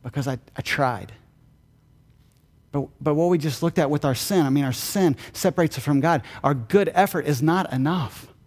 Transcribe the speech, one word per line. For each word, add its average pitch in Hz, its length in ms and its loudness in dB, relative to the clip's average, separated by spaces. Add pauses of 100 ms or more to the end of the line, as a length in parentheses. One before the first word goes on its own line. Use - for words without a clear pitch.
because 135 260 -4
I, 131 120 -4 (180)
I - 60 -8
tried." 120 480 -2 (1600)
But, 139 160 -4 (120)
but 147 140 0
what 165 160 2
we 180 80 2
just 147 240 -2
looked 170 160 0
at 147 140 2
with 147 120 -2
our 135 120 2
sin, 160 320 2
I - 20 0
mean, 143 140 2
our 131 100 -2
sin 170 420 0 (160)
separates 170 460 0
us 131 60 -10
from 143 160 2
God. 135 240 2 (200)
Our 139 120 2
good 180 400 2
effort 185 320 2
is 147 120 0
not 165 320 2
enough. 139 640 -2 (140)